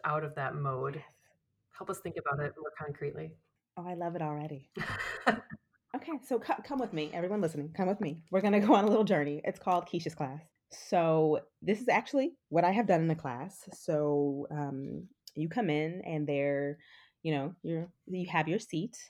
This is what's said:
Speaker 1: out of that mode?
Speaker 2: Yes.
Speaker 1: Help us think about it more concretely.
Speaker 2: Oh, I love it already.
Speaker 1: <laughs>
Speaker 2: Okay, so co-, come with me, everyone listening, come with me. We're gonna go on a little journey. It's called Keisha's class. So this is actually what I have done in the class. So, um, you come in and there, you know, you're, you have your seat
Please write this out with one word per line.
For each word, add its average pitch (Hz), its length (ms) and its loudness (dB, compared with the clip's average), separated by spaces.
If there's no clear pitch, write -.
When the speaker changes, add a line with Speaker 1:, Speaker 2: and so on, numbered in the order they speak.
Speaker 1:
out 156 200 0
of 147 100 -8
that 135 200 -4
mode? 139 420 -2
Speaker 2:
Yes. 151 80 -10
Speaker 1:
Help 185 100 -10
us 185 120 -6
think 170 180 -8
about 147 260 -4
it 143 140 -6
more 151 200 -10
concretely. 151 540 -8
Speaker 2:
Oh, 175 120 -10
I 180 60 -6
love 170 220 -4
it 165 60 -2
already. 147 540 -6
Speaker 1:
<laughs> - 40 -8
Speaker 2:
Okay, 330 160 -6
so 240 100 0
co-, - 240 -2
come 285 160 -6
with 233 140 -4
me, 151 220 -4
everyone 185 260 -2
listening, 160 340 -2
come 185 140 0
with 202 120 0
me. 165 200 -4
We're 190 120 4
gonna 208 180 6
go 208 140 8
on 202 100 6
a 214 40 4
little 214 160 6
journey. 147 380 2
It's - 160 -4
called 175 280 0
Keisha's 165 280 -4
class. 143 280 -6
So 160 680 4
this 214 180 2
is 254 80 0
actually 262 460 2
what 143 120 4
I 175 100 6
have 214 140 4
done 175 140 6
in 165 80 4
the 160 60 4
class. 143 580 -8
So, 143 800 0
um, 143 580 -6
you 156 140 -2
come 190 220 0
in 156 340 0
and 156 220 -2
there, 143 520 0
you 160 100 0
know, 147 300 0
you're, 165 260 -2
you 180 240 -4
have 160 180 2
your 175 100 0
seat - 400 -6